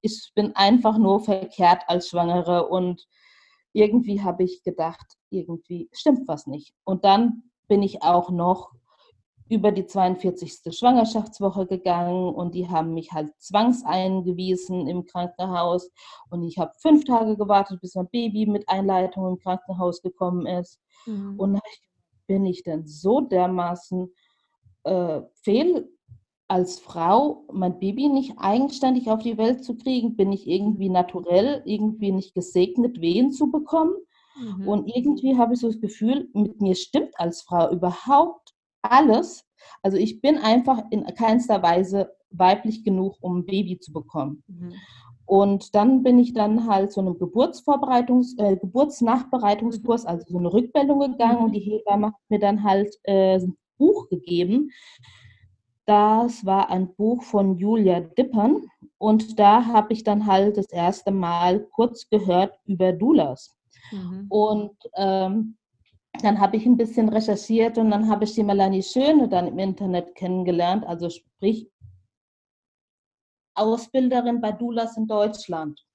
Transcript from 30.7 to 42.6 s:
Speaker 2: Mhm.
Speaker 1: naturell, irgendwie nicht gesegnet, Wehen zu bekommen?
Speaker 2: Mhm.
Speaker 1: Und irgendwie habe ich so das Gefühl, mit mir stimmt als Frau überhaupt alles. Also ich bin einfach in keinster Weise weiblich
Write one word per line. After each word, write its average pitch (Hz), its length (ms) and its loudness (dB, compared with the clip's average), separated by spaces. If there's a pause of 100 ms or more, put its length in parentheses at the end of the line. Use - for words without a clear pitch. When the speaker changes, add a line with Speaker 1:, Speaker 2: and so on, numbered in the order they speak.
Speaker 2:
Mhm. 185 60 0
Speaker 1:
naturell, 180 720 0
irgendwie 214 460 -2
nicht 190 240 -6
gesegnet, 185 640 -2
Wehen 208 300 2
zu - 180 -2
bekommen? 320 460 -2 (400)
Speaker 2:
Mhm. 196 320 -10
Speaker 1:
Und 202 280 -2
irgendwie 262 400 0
habe 240 200 2
ich 240 60 -8
so 233 60 -2
das 220 140 -4
Gefühl, 233 520 -4
mit 202 280 -2
mir 185 140 2
stimmt - 440 -4
als 170 220 -6
Frau 175 300 0
überhaupt 247 840 0 (300)
alles. 240 640 2 (360)
Also 196 160 0
ich 214 240 -2
bin 294 160 4
einfach 233 540 2
in 214 120 -2 (120)
keinster 220 480 2
Weise 185 480 0 (180)
weiblich 202 540 0